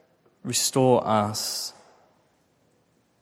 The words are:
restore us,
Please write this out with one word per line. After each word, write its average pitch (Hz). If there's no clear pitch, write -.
restore 127
us, 107